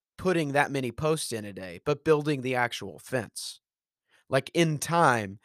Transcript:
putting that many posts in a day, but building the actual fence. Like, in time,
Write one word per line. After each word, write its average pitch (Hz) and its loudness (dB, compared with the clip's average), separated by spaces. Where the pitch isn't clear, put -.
putting 165 0
that 139 2
many 131 -2
posts 156 -2
in 110 -6
a 101 -12
day, 92 -12
but 147 -2
building 151 2
the 127 -2
actual 107 -4
fence. - -6
Like, - 0
in 160 2
time, 123 2